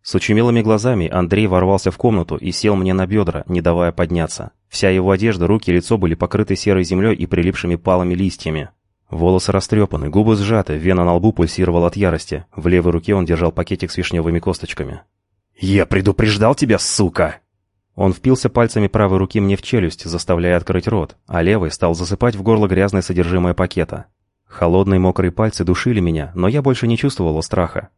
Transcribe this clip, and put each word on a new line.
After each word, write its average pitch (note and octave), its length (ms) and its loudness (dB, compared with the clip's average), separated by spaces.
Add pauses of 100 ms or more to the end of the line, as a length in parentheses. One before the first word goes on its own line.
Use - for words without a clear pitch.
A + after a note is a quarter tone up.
С - 140 -10
очумелыми A2+ 480 2
глазами A2 440 0
Андрей F#2 380 0
ворвался F#2 460 2
в - 60 -12
комнату G2 400 0
и E2+ 140 -6
сел G#2 240 0
мне F#2 200 0
на F#2+ 100 0
бёдра, F#2 420 -2
не F2 140 0
давая E2+ 300 2
подняться. E2+ 580 -4 (200)
Вся - 200 0
его F#2+ 220 2
одежда, F#2+ 340 0
руки G#2+ 240 2
и F2 60 4
лицо G2+ 240 0
были F2 160 0
покрыты G2 400 -2
серой F#2 300 0
землёй F#2+ 280 0
и F2 140 -4
прилипшими F2 480 0
палыми F2+ 400 0
листьями. E2+ 560 -4 (400)
Волосы F2+ 400 2
растрёпаны, F#2+ 580 0
губы G#2+ 260 4
сжаты, G2+ 400 0
вена F2+ 280 0
на F2 100 2
лбу F#2 200 2
пульсировала E2+ 520 0
от E2+ 100 0
ярости. E2 500 -2 (100)
В D#2 120 -12
левой F2 260 4
руке E2+ 200 -2
он F#2 120 2
держал E2 260 0
пакетик F2+ 400 -6
с - 60 -8
вишнёвыми E2+ 420 -2
косточками. - 600 -6 (540)
"Я F#2+ 300 2
предупреждал G#2 720 2
тебя, A2+ 240 2
сука!" - 640 -2 (520)
Он F#2+ 180 2
впился C3 380 0
пальцами A2+ 380 0
правой G2 320 2
руки F#2+ 200 0
мне G2 160 2
в - 60 -10
челюсть, F#2 440 -2
заставляя F2 520 0
открыть F2+ 300 -2
рот, G2+ 280 -2 (120)
а E2+ 160 -2
левой F#2 260 2
стал E2+ 240 0
засыпать F#2 420 -2
в G2 60 -8
горло G#2+ 260 2
грязное F#2+ 360 0
содержимое F2 500 0
пакета. E2+ 540 -4 (460)
Холодные F#2+ 460 2
мокрые F#2 320 2
пальцы A2 320 -2
душили G2 360 0
меня, E2 360 -2
но F2+ 120 0
я C#3 140 0
больше C3 240 0
не A#2 100 2
чувствовала F2 460 -2
страха. - 560 -4